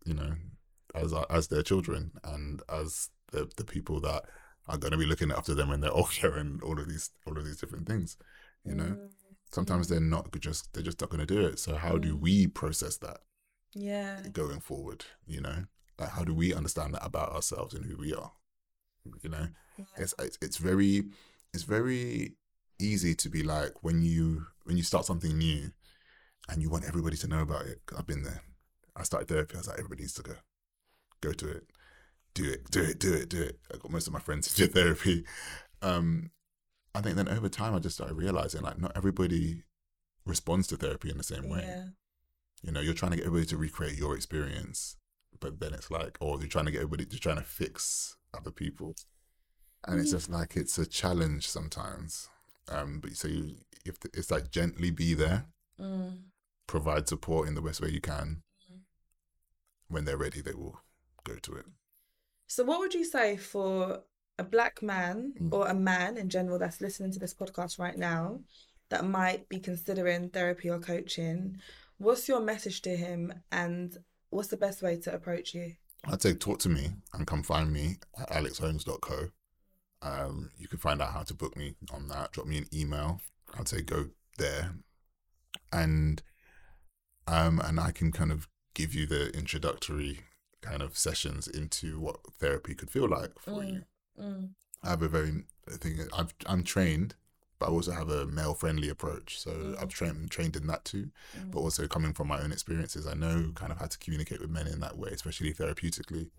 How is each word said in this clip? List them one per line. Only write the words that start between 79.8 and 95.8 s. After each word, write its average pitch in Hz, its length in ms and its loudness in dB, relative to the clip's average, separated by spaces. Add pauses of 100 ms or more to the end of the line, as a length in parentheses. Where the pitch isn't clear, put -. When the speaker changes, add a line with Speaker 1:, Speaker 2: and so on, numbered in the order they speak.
Speaker 1:
Um, 143 560 -6
you - 100 -14
can - 100 -6
find 73 240 2
out 69 120 0
how 78 100 -4
to - 100 -8
book - 240 -6
me 71 180 -6 (160)
on 71 180 -8
that. 71 240 -6
Drop - 140 -6
me 76 100 0
an 73 160 -4
email. 73 480 0 (360)
I'd - 100 -4
say - 140 0
go - 280 -2 (280)
there. 73 380 0 (960)
And, 78 500 4 (1080)
um, 82 360 6
and 80 160 2
I 82 120 4
can 82 200 2
kind 78 200 2
of 76 160 -2 (260)
give 78 200 0
you 78 120 0
the 73 300 2
introductory 73 840 -2 (420)
kind 73 200 -4
of 69 160 -4
sessions 73 500 0
into 78 520 -4
what 78 180 -4 (220)
therapy 69 360 0
could - 160 -10
feel 131 160 4
like - 320 -2
for - 120 -8 (100)
Speaker 2:
Mm, 190 120 -4
Speaker 1:
you. 185 100 -6 (380)
Speaker 2:
mm. 190 280 -6 (340)
Speaker 1:
I 95 60 -2
have 80 120 0
a 80 60 4
very, 78 380 0 (220)
I - 100 -8
think 80 220 -2 (160)